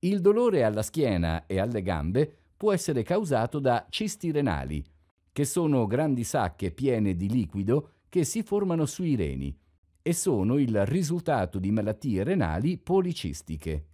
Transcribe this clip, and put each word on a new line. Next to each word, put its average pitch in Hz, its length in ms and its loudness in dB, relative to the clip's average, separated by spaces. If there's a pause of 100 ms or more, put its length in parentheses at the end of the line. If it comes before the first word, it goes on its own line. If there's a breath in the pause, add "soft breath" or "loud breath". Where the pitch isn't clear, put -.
Il 190 200 0
dolore 202 440 6
alla 107 180 2
schiena 87 640 0
e 95 120 -2
alle 107 240 0
gambe 90 480 0 (260 loud breath)
può 208 160 0
essere 151 300 0
causato 151 560 0
da 127 300 0
cisti 180 420 -4
renali, 76 540 -2 (480)
che 147 120 -2
sono 143 420 2
grandi 127 380 0
sacche 98 480 -2
piene 110 440 0
di 95 120 -2
liquido 110 640 0 (180 loud breath)
che 175 160 2
si - 180 -4
formano 185 440 0
sui 156 300 -2
reni 69 420 -4 (440)
e 170 100 -2
sono 127 460 0
il 117 260 2
risultato 156 760 -2
di 95 120 0
malattie 104 520 0
renali 131 540 0
policistiche. 80 1160 -4